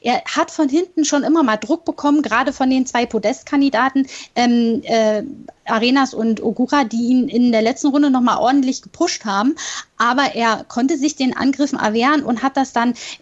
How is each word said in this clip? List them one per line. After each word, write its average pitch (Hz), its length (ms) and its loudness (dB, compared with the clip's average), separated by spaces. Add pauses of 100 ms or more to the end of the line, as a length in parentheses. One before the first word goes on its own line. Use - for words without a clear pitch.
Er 240 240 -2
hat 320 260 -2
von 302 200 0
hinten 320 340 0
schon 285 180 0
immer 320 200 2
mal 214 160 2
Druck - 260 -4
bekommen, 294 380 0
gerade 233 320 -2
von 262 160 0
den 262 160 2
zwei 240 180 -2
Podestkandidaten, 262 1000 0 (300)
ähm, 240 480 2
äh, 220 380 0 (440)
Arenas 247 480 2
und 220 280 -2
Ogura, 254 420 0
die 226 120 -6
ihn 240 320 2
in 240 240 2
der 220 80 4
letzten 254 280 0
Runde 285 200 4
noch 254 140 2
mal 220 160 2
ordentlich 262 420 2
gepusht - 460 -4
haben. 214 280 0 (440)
Aber 247 360 0
er 226 320 0
konnte 269 300 -2
sich 285 200 -2
den 262 200 -2
Angriffen 269 420 0
erwehren 240 440 0
und 233 200 -2
hat 269 140 -2
das 269 160 -2
dann 240 220 0 (280)